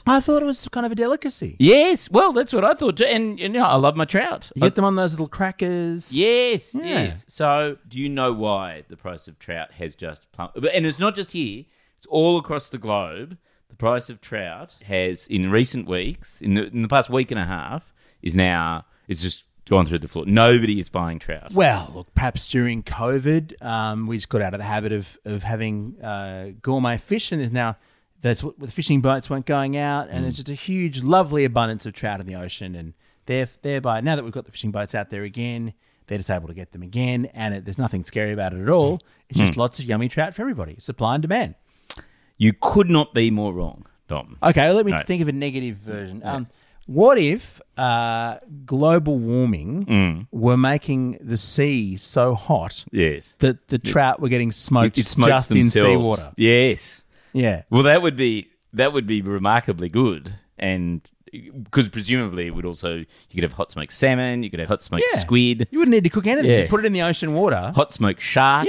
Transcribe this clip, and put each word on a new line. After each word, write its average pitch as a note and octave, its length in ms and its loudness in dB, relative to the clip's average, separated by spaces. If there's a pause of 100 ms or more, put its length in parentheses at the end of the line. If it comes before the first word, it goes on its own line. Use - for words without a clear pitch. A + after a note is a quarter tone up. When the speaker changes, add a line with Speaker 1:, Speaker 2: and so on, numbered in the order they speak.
Speaker 1:
I C4+ 140 6
thought D4 220 2
it D4 40 -2
was C#4 220 -4
kind A#3+ 180 -4
of A3+ 60 -6
a - 20 -6
delicacy. A#3 640 -4
Speaker 2:
Yes, C#4+ 520 6
well, F4+ 220 6
that's B3 200 0
what G#3 120 2
I C#4 100 4
thought B3 240 0
too. A#3 80 4
And, A3 340 -2
and, G3 140 -6
you A#3+ 60 0
know, A#3+ 60 4
I C3+ 100 4
love C#3 200 4
my D#3 80 0
trout. A#3 500 -4
Speaker 1:
You B2+ 60 -8
get C#3 120 6
Speaker 2:
I - 20 -20
Speaker 1:
them G3 100 2
on G3 120 2
those F#3 160 0
little D#3+ 160 -6
crackers. F3 880 -4
Speaker 2:
Yes, A#3 580 2
Speaker 1:
Yeah. C#4 100 -6
Speaker 2:
yes. G#2+ 440 -4
So, D3 500 -2 (100)
do A#2 100 -12
you C#3 100 -4
know C3+ 240 0
why G2 560 -4
the F2 80 -20
price F2 320 -14
of D#2+ 100 -20
trout E2 340 -10
has E2 220 -10
just - 380 -16
plummeted? F#2 340 -10
And F3 200 0
it's D3 120 -4
not G3+ 160 0
just G3 180 -10
here; C3 320 -8 (320)
it's - 100 -20
all E3 320 2
across D3 300 -8
the C3 100 -14
globe. G#2 580 -6 (320)
The - 80 -20
price A#2+ 340 -2
of A2+ 100 -20
trout G2+ 540 -12 (100)
has, F#2 440 -2
in F#2+ 220 -2
recent A#2 380 2
weeks, F#2 540 -6
in G2+ 120 2
the, G#2 120 0
in A#2 160 -6
the A2 60 -4
past C3+ 200 2
week B2+ 220 -2
and A#2 100 -6
a F2+ 40 -4
half, F2+ 480 -10 (280)
is E2 140 -4
now, E2+ 500 2 (220)
it's E2+ 160 -8
just F2+ 220 -8 (240)
gone F#2+ 180 4
through D#2+ 140 -2
the D2 80 -12
floor. D#2+ 180 -8
Nobody A2+ 540 6
is F2 80 -8
buying E2 320 -6
trout. - 340 -12
Speaker 1:
Well, G#2+ 400 2
look, F2+ 220 -16
perhaps - 320 -2
during A#2+ 340 -2
covid, C#3 800 -2
um, A2 440 -4
we A#2 80 -4
just G2+ 120 -8
got G#2+ 140 0
out F#2+ 100 -4
of G2+ 60 -6
the G#2 60 -10
habit G#2+ 260 -4
of, G#2 340 -6
of G#2 200 -8
having, G#2+ 580 -6
uh, G2 480 -10 (100)
gourmet B2+ 380 -2
fish, - 320 -6
and E3 100 -4
there's A#2 120 -4
now, A#2 240 -2 (440)
that's A#2+ 220 -2
what, - 160 -10
the C#3 80 -14
fishing C#3+ 340 0
boats C3+ 300 0
weren't C#3 160 -6
going C#3 300 -2
out, C#3+ 340 -4
and E3+ 80 -8
Speaker 2:
Mm. - 40 -4
Speaker 1:
there's - 140 -6
just C#3 140 -12
a C#3+ 40 -8
huge, D#3+ 500 -6
lovely D3+ 400 4
abundance A2+ 420 -2
of G#2+ 60 -10
trout G2+ 280 -8
in F#2 60 -14
the F#2 80 -12
ocean, F2+ 400 -12
and E2 200 -14 (320)
there-, B2+ 220 -2 (140)
thereby, B2+ 380 -2
now D3+ 160 0
that C#3 80 -6
we've A2+ 80 -10
got B2+ 140 -10
the - 40 -20
fishing - 220 -8
boats G#2 240 -6
out G2+ 140 -6
there G2+ 120 -8
again, A#2 500 -8 (360)
they're G#2 100 -6
just G2 120 -8
able E2+ 180 -6
to E2 60 -14
get F2+ 180 -16
them F2 100 -14
again, B2 500 -4
and A2 220 -6
it, G2 100 -10
there's G2 140 -8
nothing A2 240 -4
scary G#2+ 300 -4
about G2 200 -4
it F2+ 80 -8
at G2+ 80 -4
all. E3 300 2 (300)
It's B2+ 100 -2
just F#2 140 4
Speaker 2:
Mm. D2 60 -6
Speaker 1:
lots B2 200 -2
of C3+ 60 -10
yummy A#2 240 -2
trout D#3 260 -4
for G#3 80 -8
everybody. A#2+ 380 -8
Supply A#2+ 340 -2
and D3+ 80 -2
demand. E3+ 320 -2 (840)
Speaker 2:
You G#2+ 240 4
could F#3+ 300 4
not D3+ 240 4
be A#2 160 4
more G#2+ 220 -2
wrong, F2 340 -8 (220)
Dom. - 340 -8
Speaker 1:
Okay, D#3 200 4
well, E3 120 4
let G#3+ 120 2
me G3 60 0
Speaker 2:
No. D#3 100 0
Speaker 1:
think F3+ 200 -2
of D3+ 60 0
a D3 40 0
negative C3+ 440 -6
version. G2+ 440 -12
Speaker 2:
Yeah. A#2+ 140 -8
Speaker 1:
Um, B2+ 120 -8 (400)
what A3+ 320 6
if, F3 420 0 (160)
uh, A#2 640 -2 (260)
global D3 540 2
warming A#2 640 0
Speaker 2:
Mm. F#2+ 460 2
Speaker 1:
were A#2+ 260 2
making C3 640 0
the A#2 160 -4
sea A#2 600 0
so B2 380 0
hot - 560 -2
Speaker 2:
Yes. D#2+ 480 0
Speaker 1:
that C3 300 0
the C3+ 80 0
Speaker 2:
It A#2+ 80 -4
Speaker 1:
trout C3+ 360 2
were D3 100 0
getting A#2+ 220 0
smoked A2+ 460 2
Speaker 2:
it A2 80 0
smokes A#2+ 220 4
Speaker 1:
just C3 220 4
in - 80 6
Speaker 2:
themselves. A2 280 6 (340)
Speaker 1:
seawater? F2+ 160 -14
Speaker 2:
Yes. A#2 640 4 (300)
Speaker 1:
Yeah. A2 380 0
Speaker 2:
Well, B2+ 140 6
that D3 180 6
would D#3+ 140 0
be, A#2 320 0 (240)
that C3 200 2
would C3 140 -2
be G#2+ 160 0
remarkably G2 640 0
good F#2 460 0 (240)
and F2+ 440 -2 (680)
'cause B2 180 2
presumably G2 580 -4
it E2+ 80 -8
would F2 100 -6
also, E2+ 320 -6
you E2 100 -10 (280)
could F2+ 80 -2
have E2+ 120 0
hot - 160 -6
smoked D2+ 220 -10
salmon, B2+ 500 0
you G#2 80 -8
could E2 100 -8
have E2 80 -6
hot G2+ 140 -2
smoked E3+ 300 -2
Speaker 1:
Yeah. - 80 0
Speaker 2:
squid. A#2+ 500 2
Speaker 1:
You C#4+ 80 -2
wouldn't B3+ 160 6
need G#3 100 4
to E3 60 2
cook G3+ 160 -2
anything. B3 240 2
Speaker 2:
Yeah. A2+ 120 6
Speaker 1:
You E2+ 60 -2
put G#3 120 2
it G#3+ 60 0
in G#3+ 60 0
the F3+ 100 -2
ocean E3 320 -2
water. C#3 400 0
Speaker 2:
Hot C#3+ 180 2
smoked G2+ 300 0
shark. C#3 460 4